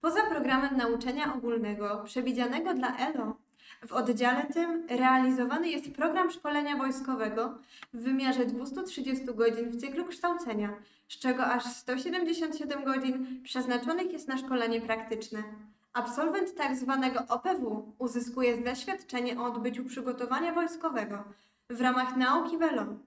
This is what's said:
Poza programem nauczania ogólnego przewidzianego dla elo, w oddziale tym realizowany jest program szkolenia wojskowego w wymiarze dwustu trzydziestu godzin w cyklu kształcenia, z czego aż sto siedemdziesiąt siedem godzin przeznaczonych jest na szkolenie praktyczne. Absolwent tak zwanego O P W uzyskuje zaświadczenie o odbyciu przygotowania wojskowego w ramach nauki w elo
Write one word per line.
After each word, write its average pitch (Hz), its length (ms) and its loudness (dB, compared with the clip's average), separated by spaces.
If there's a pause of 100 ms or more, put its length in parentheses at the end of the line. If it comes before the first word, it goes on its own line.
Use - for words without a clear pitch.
Poza 339 220 2
programem 269 540 2
nauczania 254 580 0
ogólnego 208 680 -2
przewidzianego 254 720 0
dla 254 220 0
elo, 254 400 -2 (500)
w - 60 -12
oddziale 247 640 2
tym 339 340 0
realizowany 254 800 4
jest 285 240 -4
program 330 380 2
szkolenia 294 460 0
wojskowego 247 840 -2 (360)
w 233 80 -8
wymiarze 262 440 2
dwustu 262 360 -4
trzydziestu 262 520 -4
godzin 233 360 2
w 233 100 -6
cyklu 277 240 -4
kształcenia, 320 680 -2 (360)
z - 100 -14
czego 254 280 2
aż 240 180 2
sto 247 340 -4
siedemdziesiąt 330 580 0
siedem 277 280 -4
godzin 262 580 -2
przeznaczonych 311 680 -2
jest 302 160 -8
na 262 80 -2
szkolenie 233 440 0
praktyczne. 220 640 -4 (500)
Absolwent 320 640 0
tak 262 220 0
zwanego 262 520 2
O 240 100 2
P 359 160 2
W 214 440 -4
uzyskuje 240 680 0
zaświadczenie 247 760 -2
o 240 40 -2
odbyciu 240 400 -2
przygotowania 262 680 -2
wojskowego 262 720 -2 (460)
w 240 100 -6
ramach 254 360 2
nauki 330 420 2
w 330 40 2
elo 262 240 2 (200)